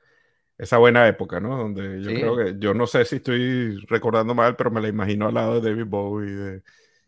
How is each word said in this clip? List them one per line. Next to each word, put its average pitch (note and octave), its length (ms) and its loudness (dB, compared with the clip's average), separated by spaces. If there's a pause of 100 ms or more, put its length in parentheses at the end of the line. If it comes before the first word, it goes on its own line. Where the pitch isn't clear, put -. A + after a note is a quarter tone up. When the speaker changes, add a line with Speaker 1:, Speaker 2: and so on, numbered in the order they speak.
(580)
Speaker 1:
esa - 200 0
buena A#2+ 300 8
época, F2+ 320 -2
¿no? B2 160 -6
Donde G2 460 -8
yo G2+ 80 -8
Speaker 2:
Sí. A2+ 60 -4
Speaker 1:
creo A#2+ 200 -2
que, G2 220 -2
yo G2 160 0
no A#2 120 0
sé B2 200 2
si C#3 100 -6
estoy B2 600 -2 (120)
recordando A2+ 460 0
mal, A#2+ 220 2
pero - 140 -2
me A2 100 -2
la G#2+ 80 -2
imagino G#2 400 -2
al A#2 60 -2
lado A#2 260 0
de A2 100 0
David A2+ 160 -4
Bowie G2+ 440 -6
y G2 40 -10
de, F#2+ 280 -10 (460)